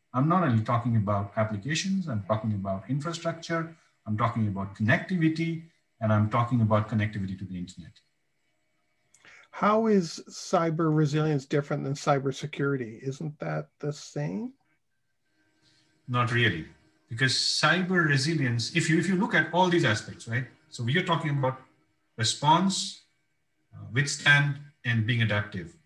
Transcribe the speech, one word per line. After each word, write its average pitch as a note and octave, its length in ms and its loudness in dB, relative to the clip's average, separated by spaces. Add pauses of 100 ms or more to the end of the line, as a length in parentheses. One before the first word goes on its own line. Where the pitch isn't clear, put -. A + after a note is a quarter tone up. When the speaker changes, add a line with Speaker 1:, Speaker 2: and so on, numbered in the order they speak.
(140)
Speaker 1:
I'm C#3 140 2
not F3+ 160 4
only A2+ 180 2 (100)
talking A#2 240 0
about G2+ 400 0
applications, D3+ 720 -2
I'm G#2+ 200 -4
talking A2 240 0
about G2 360 -4
infrastructure, E3 840 -4 (320)
I'm G#2+ 100 -2
talking A#2 320 0
about F#2+ 280 -6
connectivity, D#3+ 840 0 (380)
and A2 120 2
I'm G#2+ 180 4
talking A#2+ 300 2
about G#2+ 280 2
connectivity G#2 500 -2
to G2+ 60 -10
the F#2 140 -10
internet. E2+ 340 -12 (1600)
Speaker 2:
How G#3+ 360 2
is F#3+ 440 2
cyber E3 640 2
resilience D3+ 500 2
different D3 380 -2
than C#3 120 -4
cybersecurity? C#3 1080 -2
Isn't D3 380 -8
that D#3 280 -6 (120)
the D3 120 -4
same? F#3 600 -8 (1500)
Speaker 1:
Not B2 260 0
really, G2 340 2 (420)
because B2 260 0
cyber F3 720 2
resilience, C3+ 720 0
if D3 120 2
you, E3 100 4
if F3 100 0
you F#3+ 80 2
look F#3 180 0
at D#3+ 180 2
all F3+ 160 4
these E3+ 160 4
aspects, G#2+ 440 -2
right? A#2+ 160 -2 (260)
So A#2+ 140 -8
we C3 140 0
are F3+ 40 2
talking D#3+ 280 -2
about C3 300 -2 (560)
response, F#3+ 840 0 (720)
uh, G2+ 180 -16
withstand, C#3+ 640 2 (280)
and A2+ 220 2
being A#2 160 2
adaptive, G2+ 520 -2 (120)